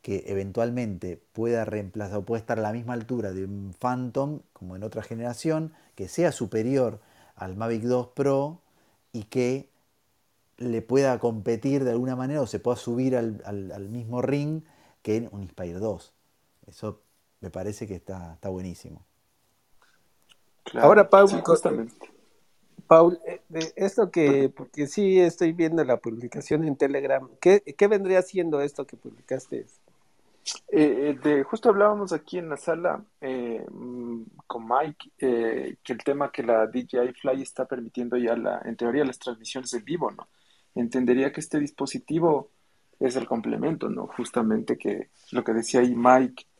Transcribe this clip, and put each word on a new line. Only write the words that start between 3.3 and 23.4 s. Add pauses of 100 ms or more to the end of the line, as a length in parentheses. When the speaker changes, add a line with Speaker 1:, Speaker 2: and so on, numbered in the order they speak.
Speaker 1:
de
un
Phantom, (100)
como
en
otra
generación, (220)
que
sea
superior (360)
al
Mavic
dos
Pro (540)
y
que (880)
le
pueda
competir
de
alguna
manera
o
se
pueda
subir
al,
al,
al
mismo
ring (380)
que
en
un
Inspire
dos. (560)
Eso (380)
me
parece
que
está,
está
buenísimo. (1600)
Speaker 2:
Claro.
Speaker 3:
Ahora,
Paul,
Speaker 2:
Sí,
Speaker 3:
co-,
Speaker 2:
justamente. (920)
Speaker 3:
Paul,
eh,